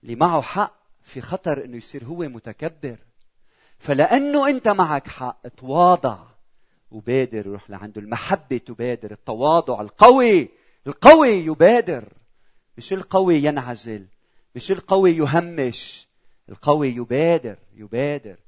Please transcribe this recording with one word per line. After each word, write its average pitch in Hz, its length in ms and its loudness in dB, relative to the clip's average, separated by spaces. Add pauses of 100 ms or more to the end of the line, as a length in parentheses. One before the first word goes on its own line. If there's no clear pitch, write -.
اللي 117 120 -12
معه 156 280 0
حق - 320 -8 (280)
في - 180 -18
خطر 156 440 -10
إنه 120 120 -18
يصير 120 280 -18
هو 156 120 -14
متكبر. 143 840 -14 (800)
فلأنه 269 720 0
أنت 262 200 -2
معك 170 400 -2
حق، - 360 -12
اتواضع 131 840 0 (640)
وبادر 110 580 -6
وروح 101 220 -16
لعنده. 104 300 -16
المحبة 117 560 -6
تبادر، 117 540 -10
التواضع، 123 720 -2
القوي، 214 680 4 (380)
القوي 277 420 8
يبادر. 175 840 2 (680)
مش - 140 -10
القوي 190 440 0
ينعزل، 120 680 -6 (480)
مش 123 160 -10
القوي 190 460 2
يهمش، 156 920 -4 (420)
القوي 147 400 0
يبادر، 123 680 -2 (160)
يبادر. 117 640 -8 (120)